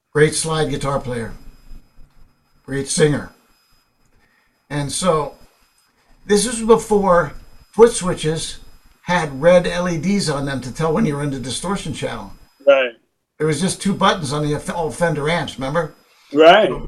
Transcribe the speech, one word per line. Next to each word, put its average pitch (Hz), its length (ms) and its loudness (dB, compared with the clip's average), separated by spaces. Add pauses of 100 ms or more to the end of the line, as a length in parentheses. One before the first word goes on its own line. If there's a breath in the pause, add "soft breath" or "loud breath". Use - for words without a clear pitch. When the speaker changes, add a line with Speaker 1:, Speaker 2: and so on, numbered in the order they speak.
(120)
Speaker 1:
great 151 220 4
slide 156 340 -2
guitar 139 320 -4
player, 117 320 -8 (1300)
great 135 220 -6
singer, 143 440 0 (1400)
and 143 240 -6
so 156 440 0 (920)
this 202 200 2
was 233 200 -6
before 190 680 2 (400)
foot 226 200 6
switches 160 680 -6 (440)
had 156 380 -2
red 175 260 6
L 175 220 -4
E 170 80 -4
Ds 175 320 -2
on 139 160 -4
them 135 160 -6
to 123 140 -10
tell 160 180 -2
when - 140 2
you 147 100 -2
were 143 60 -6
in 147 80 -4
the 135 100 -6
distortion 135 540 -8
channel. 113 380 -10 (340)
Speaker 2:
Right. 131 260 4 (460)
Speaker 1:
There 151 80 -2
was 151 140 -2
just 185 200 -4
two 196 140 -2
buttons 185 380 0
on 151 100 -4
the 147 320 -4
old 165 200 -4
Fender 151 340 -2
amps, 160 280 -4
remember? 147 380 -4 (380)
Speaker 2:
Right. 170 380 8 (180)